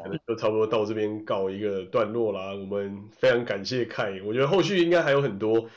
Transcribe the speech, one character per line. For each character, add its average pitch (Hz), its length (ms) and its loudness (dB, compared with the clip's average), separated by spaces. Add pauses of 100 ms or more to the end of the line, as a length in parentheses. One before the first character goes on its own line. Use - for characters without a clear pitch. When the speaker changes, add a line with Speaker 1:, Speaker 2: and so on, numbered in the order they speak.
Speaker 1:
可 87 60 -10
能 101 180 -6
就 117 100 -2
差 113 120 0
不 110 80 2
多 110 100 4
到 110 180 2
这 107 100 -2
边 107 300 -2
告 98 260 -2
一 98 100 -8
个 98 240 -4
段 107 280 -2
落 113 200 0
啦。 98 200 -6
Speaker 2:
哇。 - 20 -8
Speaker 1:
我 98 100 -8
们 101 460 -6
非 - 180 2
常 120 160 4
感 101 200 -4
谢 120 200 -2
凯， 104 400 -4
我 107 80 -2
觉 120 80 0
得 139 80 4
后 180 140 4
续 180 160 0
应 170 120 4
该 170 120 6
还 143 80 2
有 139 100 4
很 117 180 0
多 113 380 2